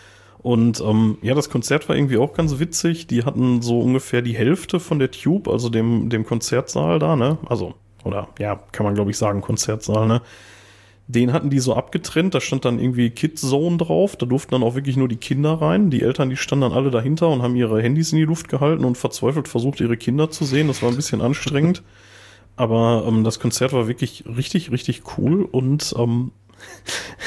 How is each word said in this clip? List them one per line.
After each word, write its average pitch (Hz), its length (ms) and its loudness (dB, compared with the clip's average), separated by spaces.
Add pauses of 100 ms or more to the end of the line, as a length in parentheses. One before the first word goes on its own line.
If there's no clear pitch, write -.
(380)
Und, 117 420 2
ähm, 107 400 2
ja, 117 140 0
das 143 160 0
Konzert 139 400 -2
war 147 60 0
irgendwie 131 200 2
auch 123 160 2
ganz 151 260 0
witzig. 170 480 -2
Die 120 180 0
hatten 123 360 2
so 120 200 0
ungefähr 123 420 0
die 120 120 -4
Hälfte 156 460 0
von 156 180 -2
der 131 120 2
Tube, - 380 -2
also 117 200 0
dem, 113 400 2
dem 110 160 -2
Konzertsaal 139 760 -2
da, 156 180 2
ne? 135 200 2 (140)
Also, 98 240 -4 (280)
oder, 101 260 -4 (100)
ja, 104 200 -4 (140)
kann 107 140 -2
man, 101 80 0
glaub 104 160 0
ich, - 80 -4
sagen, 101 240 0
Konzertsaal, 110 680 0
ne? 117 140 2 (840)
Den 123 280 2
hatten 147 160 -2
die 139 80 2
so 123 160 2
abgetrennt, 170 600 -2
da 131 60 0
stand - 240 -2
dann 120 140 0
irgendwie 120 320 2
Kids - 320 -4
Zone 147 340 0
drauf, 165 400 0
da - 80 -6
durften 127 280 -2
dann 127 100 2
auch 120 120 2
wirklich 139 220 -2
nur 131 100 2
die 113 120 -4
Kinder 151 420 0
rein. 170 300 2
Die 127 100 2
Eltern, 131 300 0
die 131 80 -4
standen 139 240 0
dann 120 100 2
alle 135 180 2
dahinter 139 380 2
und 131 140 2
haben 123 140 0
ihre 110 260 2
Handys 151 300 0
in 156 60 2
die 160 60 4
Luft 160 240 -2
gehalten 139 380 0
und 123 100 0
verzweifelt 131 500 -2
versucht, 127 360 -2
ihre 117 160 0
Kinder 151 320 0
zu 156 160 -4
sehen. 139 220 2
Das 131 140 -2
war 123 60 2
ein 120 80 0
bisschen 135 240 -2
anstrengend. 147 640 0 (720)
Aber, 113 500 4
ähm, 113 160 4
das 113 160 0
Konzert 127 360 0
war 117 120 2
wirklich - 380 -6 (100)
richtig, 139 360 -2
richtig 127 320 -4 (160)
cool 160 240 2
und, 131 560 0
ähm, 120 320 0 (260)
<laughs> - 280 -20 (420)